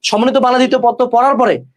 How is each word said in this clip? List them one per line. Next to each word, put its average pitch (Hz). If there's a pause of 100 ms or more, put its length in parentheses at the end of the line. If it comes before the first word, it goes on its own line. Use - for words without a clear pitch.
সমন্বিত 240
বাংলা 254
দ্বিতীয় 254
পত্র 240 (120)
পড়ার 254
পরে 220 (220)